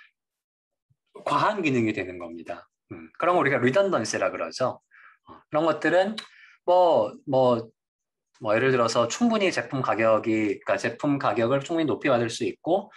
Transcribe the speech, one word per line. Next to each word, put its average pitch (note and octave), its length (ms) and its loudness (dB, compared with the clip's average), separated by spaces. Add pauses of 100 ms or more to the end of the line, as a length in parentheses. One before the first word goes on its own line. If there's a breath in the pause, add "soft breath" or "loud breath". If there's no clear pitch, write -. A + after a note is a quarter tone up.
(1200 loud breath)
과한 F#3+ 380 -2
기능이 A#2+ 320 0
되는 F2+ 240 -8
겁니다. E2+ 500 -14 (240)
음, E2 260 -16
그런 F3 180 2
거 E3+ 40 2
우리가 C3+ 180 2
리던던시라 B2 760 0
그러죠. E2+ 480 -6 (480 loud breath)
어, - 200 -20
그런 D3+ 160 0
것들은 E3+ 520 0 (480 loud breath)
뭐, E3 480 4 (140)
뭐, B2+ 420 2 (720)
뭐 G#2+ 140 0
예를 B2+ 160 2
들어서 B2+ 380 2
충분히 A3 420 0
제품 C3+ 300 -4
가격이, A2 500 2
그러니까 G#2+ 460 0
제품 C#3 420 -2
가격을 A#2+ 420 0
충분히 E3 260 -2
높이 B2 220 -2
받을 A#2+ 200 2
수 - 160 -6
있고 E3 520 -4